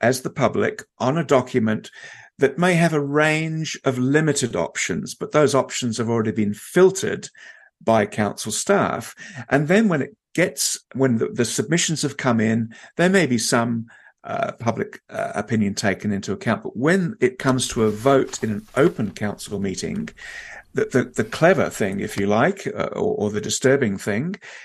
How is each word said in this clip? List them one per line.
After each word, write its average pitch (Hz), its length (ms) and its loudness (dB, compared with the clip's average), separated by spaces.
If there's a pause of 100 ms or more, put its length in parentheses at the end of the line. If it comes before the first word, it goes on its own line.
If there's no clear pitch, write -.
as 123 200 2
the - 100 -6
public 107 520 0 (160)
on 131 180 0
a 165 80 -2
document 120 640 0 (480)
that 135 200 2
may 180 160 4
have 165 180 4
a 156 80 0
range 156 840 0
of 127 140 0
limited 139 560 2
options, - 600 -4
but - 180 -10
those 147 220 4
options 123 440 0
have 117 120 -2
already 113 220 0
been 104 220 0
filtered - 760 2 (540)
by 110 240 4
council - 440 -4
staff. - 640 0 (360)
And 147 180 2
then 208 200 6
when 160 120 2
it - 160 -6 (180)
gets, - 440 0 (160)
when 127 240 4
the, - 100 0
the 117 160 -2
submissions 160 560 -2
have 139 160 -4
come 120 240 2
in, 113 340 0 (220)
there 175 140 4
may 185 160 4
be 123 100 2
some, 117 500 0 (380)
uh, - 280 -4
public, - 580 -4
uh, 107 240 -6
opinion 107 400 -2
taken 104 360 -2
into 101 220 -4
account. 101 300 -4
But - 120 -10
when 160 460 0
it - 180 0
comes 127 300 0
to 117 160 0
a 107 60 4
vote 131 520 2
in 113 80 -2
an 104 160 -6 (100)
open 139 360 2
council 104 480 -8
meeting, 90 480 -6 (640)
the, - 140 0
the, - 180 2
the - 200 -4
clever 135 460 2
thing, 98 300 -4
if 107 180 -6
you 98 80 0
like, 120 400 2
uh, - 260 -4
or, - 220 -2
or 104 160 -2
the 104 100 -4
disturbing 127 560 2
thing, 127 400 -4 (280)